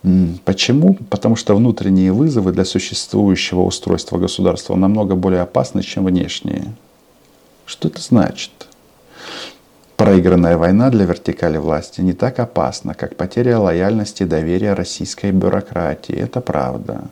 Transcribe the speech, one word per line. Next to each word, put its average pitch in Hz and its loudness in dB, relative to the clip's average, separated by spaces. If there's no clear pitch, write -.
М, 92 2
почему? 143 2
Потому 113 0
что 104 2
внутренние 95 2
вызовы 113 2
для 92 0
существующего 95 0
устройства 90 -2
государства 90 -2
намного 98 2
более 92 0
опасны, 127 -2
чем - -4
внешние. 90 -2
Что - -6
это - -8
значит? - -2
Проигранная 90 4
война 95 4
для 104 4
вертикали 85 -2
власти 78 -4
не 92 2
так 120 -2
опасна, 82 -4
как - -10
потеря 117 0
лояльности 101 0
и - 0
доверия 87 0
российской - -6
бюрократии. 92 -2
Это 123 -4
правда. 65 -6